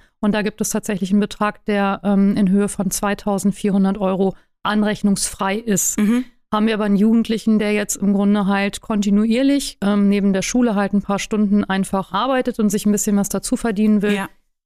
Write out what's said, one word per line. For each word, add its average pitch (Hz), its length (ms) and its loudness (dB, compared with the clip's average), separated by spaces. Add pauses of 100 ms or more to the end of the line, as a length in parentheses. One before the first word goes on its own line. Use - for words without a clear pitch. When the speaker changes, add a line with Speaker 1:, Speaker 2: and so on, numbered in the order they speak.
(220)
Speaker 1:
Und 208 120 2
da 214 100 0
gibt 208 180 -6
es - 80 -2
tatsächlich 196 420 -4
einen 208 80 4
Betrag, 208 460 -4
der, 202 400 0
ähm, 196 320 2
in 196 120 2
Höhe 202 200 2
von 190 200 -4
zweitausendvierhundert 196 1080 0
Euro 190 380 0 (280)
anrechnungsfrei 202 960 -2
ist. 220 420 -2
Speaker 2:
Mhm. 233 260 0 (280)
Speaker 1:
Haben 214 140 2
wir 226 60 0
aber 214 120 -2
einen 202 100 2
Jugendlichen, 220 640 2
der 208 140 0
jetzt 208 240 -2
im 202 160 0
Grunde 202 320 2
halt 196 340 0
kontinuierlich, 226 1000 0
ähm, 202 260 2
neben 202 260 2
der 190 80 0
Schule 240 340 0
halt 202 180 0
ein 202 80 2
paar 196 180 -2
Stunden 208 460 0
einfach 190 480 -2
arbeitet 254 460 0
und 208 100 2
sich 208 160 -2
ein 208 80 4
bisschen 202 240 0
was 202 100 0
dazu 202 300 -4
verdienen 214 440 0
will, 208 120 0
Speaker 2:
Ja. 196 160 -4 (360)